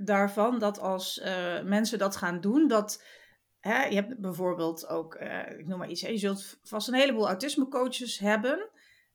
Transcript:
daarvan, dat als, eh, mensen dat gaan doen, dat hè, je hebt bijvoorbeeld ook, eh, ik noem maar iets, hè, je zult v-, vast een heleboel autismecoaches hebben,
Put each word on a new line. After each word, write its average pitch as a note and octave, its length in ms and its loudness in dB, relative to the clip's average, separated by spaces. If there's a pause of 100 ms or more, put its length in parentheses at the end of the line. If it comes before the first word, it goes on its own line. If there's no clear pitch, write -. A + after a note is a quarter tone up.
daarvan, G3+ 540 2
dat G#3 200 0
als, F#3+ 400 -2
eh, F3+ 440 -2
mensen G#3 360 2
dat G3 180 0
gaan F3 240 -2
doen, B3+ 280 6
dat G#3+ 340 2 (600)
hè, A#3+ 220 2
je G#3 100 0
hebt A3 260 -2
bijvoorbeeld E3+ 680 -2
ook, D#3+ 260 -4
eh, - 440 -8
ik D#3+ 80 -12
noem F#3 120 -6
maar F3 120 -8
iets, - 120 -6
hè, F#3 60 -6
je A3 100 -2
zult G3 260 -2
v-, - 180 -16
vast G#3+ 260 -6
een A#3+ 60 -2
heleboel B3+ 320 4
autismecoaches C4 920 -2
hebben, A#3 500 2 (460)